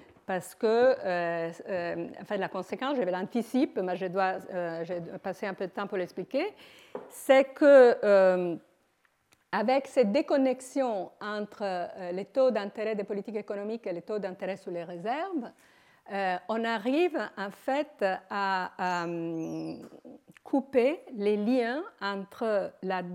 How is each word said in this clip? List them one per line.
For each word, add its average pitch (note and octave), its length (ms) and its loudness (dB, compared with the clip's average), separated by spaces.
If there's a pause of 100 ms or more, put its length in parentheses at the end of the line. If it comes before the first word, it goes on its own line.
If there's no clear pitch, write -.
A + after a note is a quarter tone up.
(280)
parce F#3 280 -6
que, - 120 -2
euh, F3 840 2 (200)
euh, E3+ 380 -4 (120)
enfin, G3+ 160 -6
la F#3+ 120 -2
conséquence, G#3+ 500 -6
je A3 40 0
vais F3+ 80 0
l'anticiper, A3 720 -2
mais F#3 160 -2
je F#3 100 -6
dois, F#3 280 0 (180)
euh, E3 320 -4
je F3+ 140 -8
dois F3 200 -10
passer G3 280 -8
un F#3+ 80 -4
peu G3 120 -6
de F3+ 60 -8
temps G3+ 140 -6
pour G3+ 100 -6
l'expliquer, G#3+ 580 -4 (540)
c'est C4+ 360 6 (100)
que, C#4 500 10
euh, F#3 520 6 (1000)
avec C4 300 2
cette A#3 240 2
déconnexion B3+ 1120 0
entre, G#3 420 -6
euh, F3+ 480 -6
les F#3 140 -6
taux C4 260 2
d'intérêt G#3+ 460 -4
des G3+ 80 -4
politiques G#3 320 -6
économiques G#3 500 -8
et F#3 60 -4
les E3+ 100 -8
taux G#3+ 160 -6
d'intérêt F#3+ 380 -6
sur F#3+ 160 -12
les E3+ 100 -6
réserves, A#3+ 640 -6 (640)
euh, F#3+ 240 -2 (120)
on A3+ 160 -2
arrive C4 560 0 (180)
en G3 120 -6
fait C#4 540 -4 (260)
à, G3 420 -2 (300)
à, - 20 -4
hum, E3 840 -6 (540)
couper C4+ 640 0 (100)
les G#3 220 0
liens A#3+ 480 0 (160)
entre G3 720 -4 (100)
la, F#3 200 -4 (120)